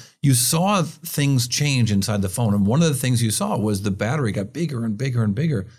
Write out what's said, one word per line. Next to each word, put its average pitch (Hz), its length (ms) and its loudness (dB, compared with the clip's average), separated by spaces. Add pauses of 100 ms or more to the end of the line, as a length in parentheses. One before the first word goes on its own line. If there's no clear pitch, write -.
(220)
you 135 120 4
saw 180 480 2
things 139 640 -2
change 127 440 2
inside 101 300 0
the 95 60 0
phone. 107 260 0
And 101 120 4
one 135 160 4
of 165 60 4
the 143 60 0
things 123 280 0
you 113 80 2
saw 202 280 -2
was 104 240 -2
the 104 80 0
battery 107 420 -2
got 101 200 -6
bigger 143 320 -4
and 110 120 -4
bigger 123 260 -2
and 104 120 0
bigger 123 320 -2 (120)